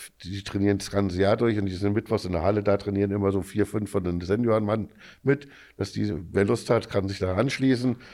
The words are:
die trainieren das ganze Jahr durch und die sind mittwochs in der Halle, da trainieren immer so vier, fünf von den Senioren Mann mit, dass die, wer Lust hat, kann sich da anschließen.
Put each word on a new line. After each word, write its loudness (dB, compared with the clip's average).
die -8
trainieren 2
das -10
ganze 0
Jahr 4
durch 2
und 0
die -4
sind 0
mittwochs 0
in -6
der 0
Halle, 2
da 2
trainieren 0
immer 2
so 0
vier, 0
fünf -4
von -2
den -2
Senioren 2
Mann -2
mit, 0
dass -6
die, -2
wer 4
Lust 0
hat, 2
kann -2
sich -8
da -2
anschließen. 2